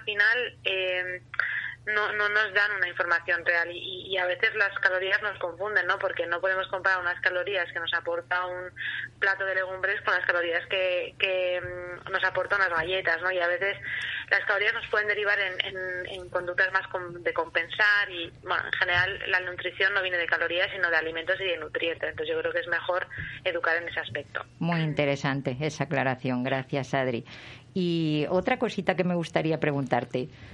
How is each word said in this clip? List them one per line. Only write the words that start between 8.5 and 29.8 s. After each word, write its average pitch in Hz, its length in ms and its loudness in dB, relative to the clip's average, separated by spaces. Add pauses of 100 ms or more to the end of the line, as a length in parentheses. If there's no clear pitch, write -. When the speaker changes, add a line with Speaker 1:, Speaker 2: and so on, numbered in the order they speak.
Speaker 1:
plato 196 260 2
de 190 80 0
legumbres 190 480 0
con 202 140 2
las 180 100 0
calorías 175 420 2
que, 185 520 0
que, 185 420 2
mm, 180 500 -10
nos 185 120 0
aportan 185 340 2
las 190 120 4
galletas, 170 520 0
¿no? 185 100 0
Y 185 60 0
a 175 100 2
veces 185 300 0 (540)
las 190 140 4
calorías 208 280 2
nos 226 140 -6
pueden 208 220 2
derivar 208 300 2
en, 190 140 0 (100)
en, 185 440 -6 (140)
en 180 100 -12
conductas 180 420 0
más 190 140 2
com-, 175 340 -8
de 170 140 -2
compensar 202 760 2
y, 170 320 -8
bueno, 180 240 -2
en - 80 -2
general 185 460 2 (100)
la 185 120 2
nutrición 185 520 0
no 202 80 2
viene 185 160 0
de 170 80 2
calorías, 170 480 2
sino 180 160 2
de 165 80 4
alimentos 165 420 0
y 190 40 -4
de 175 140 0
nutrientes. 156 520 -4
Entonces 156 240 -4
yo 160 80 0
creo 165 100 0
que 170 100 0
es 170 60 -6
mejor 175 380 0 (380)
educar 170 340 2
en 170 120 -4
ese 165 100 -6
aspecto. - 440 -8 (140)
Speaker 2:
Muy 170 240 0
interesante 143 800 2
esa 151 220 -2
aclaración. 127 600 0
Gracias, 131 520 0
Adri. 127 300 0 (520)
Y 165 520 2
otra 185 280 2
cosita 202 380 0
que 180 80 2
me 175 120 2
gustaría 160 440 0
preguntarte. 135 680 0 (240)